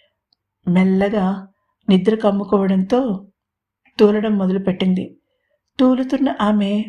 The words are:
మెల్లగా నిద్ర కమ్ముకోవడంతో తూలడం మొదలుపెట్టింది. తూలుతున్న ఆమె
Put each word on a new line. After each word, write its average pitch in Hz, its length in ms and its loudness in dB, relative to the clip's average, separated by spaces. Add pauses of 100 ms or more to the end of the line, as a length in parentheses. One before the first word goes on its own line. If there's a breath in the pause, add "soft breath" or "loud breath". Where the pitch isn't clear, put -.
(680 loud breath)
మెల్లగా 190 800 0 (400)
నిద్ర 190 260 4
కమ్ముకోవడంతో 202 1120 0 (720)
తూలడం 214 400 2
మొదలుపెట్టింది. 185 760 -2 (640)
తూలుతున్న 262 600 0
ఆమె 208 480 0